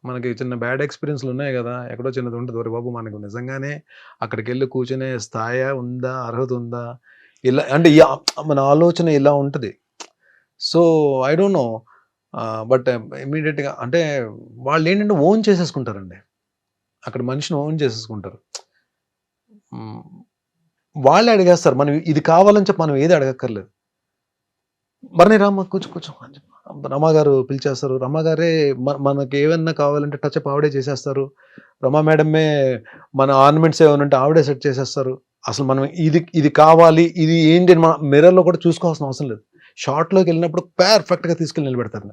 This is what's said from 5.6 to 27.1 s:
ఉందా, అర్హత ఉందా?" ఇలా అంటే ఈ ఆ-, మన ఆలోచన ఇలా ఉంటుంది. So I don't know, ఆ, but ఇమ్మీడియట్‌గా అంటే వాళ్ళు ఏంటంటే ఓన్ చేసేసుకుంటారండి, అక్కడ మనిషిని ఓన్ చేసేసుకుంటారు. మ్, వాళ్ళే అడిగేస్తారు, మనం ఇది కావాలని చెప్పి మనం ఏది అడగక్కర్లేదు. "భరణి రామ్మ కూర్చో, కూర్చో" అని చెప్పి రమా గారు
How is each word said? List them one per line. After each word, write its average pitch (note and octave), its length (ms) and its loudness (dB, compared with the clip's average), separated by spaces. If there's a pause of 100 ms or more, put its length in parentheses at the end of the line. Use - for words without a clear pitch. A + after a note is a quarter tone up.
ఉందా, B2+ 420 -8
అర్హత B2+ 400 -6
ఉందా?" A#2+ 440 -10 (460)
ఇలా C3+ 280 2
అంటే D#3+ 180 4
ఈ D3+ 100 8
ఆ-, C3+ 180 6 (280)
మన C#3+ 140 0
ఆలోచన E3 480 2
ఇలా D3 260 2
ఉంటుంది. C#3 420 -4 (1000)
So E3 60 4 (480)
I D#3 60 2
don't G3 180 0
know, A#2+ 260 -2 (560)
ఆ, A2 340 -8
but B2+ 200 0 (320)
ఇమ్మీడియట్‌గా C#3+ 580 -6
అంటే C#3 480 -4 (300)
వాళ్ళు D#3 320 -2
ఏంటంటే G#3 240 0
ఓన్ F#3+ 360 2
చేసేసుకుంటారండి, A2+ 640 -4 (920)
అక్కడ B2 140 -10
మనిషిని C#3+ 380 -6
ఓన్ D#3 220 -6
చేసేసుకుంటారు. A2 580 -8 (1400)
మ్, A2 260 -16 (960)
వాళ్ళే F3 360 0
అడిగేస్తారు, F3 420 2
మనం C#3+ 180 -2
ఇది D#3 260 -2
కావాలని G3 440 2
చెప్పి F#3 180 -2
మనం D3+ 140 -2
ఏది D3+ 180 2
అడగక్కర్లేదు. B2+ 540 -4 (1500)
"భరణి G#3 220 6
రామ్మ G3+ 240 2
కూర్చో, F#3+ 320 -8
కూర్చో" D#3+ 280 -16
అని - 120 -20
చెప్పి - 140 -20 (460)
రమా D3+ 160 2
గారు C#3+ 400 4